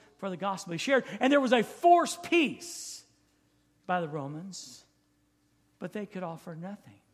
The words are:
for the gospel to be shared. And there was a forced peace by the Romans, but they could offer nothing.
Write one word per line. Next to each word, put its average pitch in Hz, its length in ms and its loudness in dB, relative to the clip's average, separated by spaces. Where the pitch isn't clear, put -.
for 196 120 -8
the 185 80 -6
gospel 185 340 -6
to 170 40 -4
be - 40 -6
shared. 262 240 2
And 262 120 4
there 285 100 6
was 254 120 2
a 240 80 6
forced 339 600 4
peace - 800 -2
by 180 140 -2
the 170 80 -4
Romans, 151 760 -12
but 180 120 -10
they 208 140 -8
could 185 180 -10
offer 165 320 -12
nothing. 190 380 -14